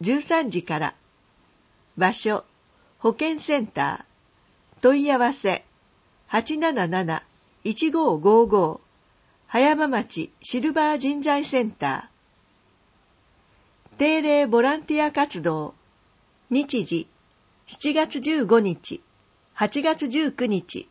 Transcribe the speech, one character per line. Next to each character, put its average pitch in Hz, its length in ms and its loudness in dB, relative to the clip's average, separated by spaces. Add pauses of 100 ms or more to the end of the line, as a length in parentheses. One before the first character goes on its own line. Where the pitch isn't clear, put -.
十 240 200 0
三 302 300 0
時 175 120 -4
か 156 160 -4
ら。 156 160 -4 (1000)
場 185 160 2
所、 - 320 -4 (540)
保 226 160 2
健 311 260 -4
セ 294 180 0
ン 220 80 -4
タ - 400 -6 (720)
ー。 - 20 -20
問 277 240 4
い 285 60 2
合 262 80 2
わ 247 140 2
せ、 - 320 -4 (640)
八 226 280 -2
七 302 300 0
七 165 360 -2 (420)
一 220 260 0
五 285 280 2
五 220 280 6
五。 185 340 2 (680)
葉 226 100 0
山 294 300 4
町 208 420 -6 (100)
シ - 200 -6
ル 302 120 0
バ 302 220 2
ー 294 40 -4
人 285 220 -2
材 285 240 0
セ 254 200 0
ン 214 80 -6
タ - 360 -6 (1900)
ー。 - 20 -18
定 311 240 2
例 294 240 4
ボ 233 160 4
ラ 277 140 2
ン 311 80 -14
テ 302 100 -4
ィ 302 100 2
ア 294 60 -2
活 285 320 -2
動。 156 320 -4 (760)
日 262 360 -2
時、 170 240 -6 (580)
七 - 260 -6
月 277 280 -2
十 294 260 -2
五 226 140 6
日、 - 420 -4 (520)
八 214 280 -2
月 320 260 -2
十 285 220 0
九 247 160 -4
日、 - 440 -6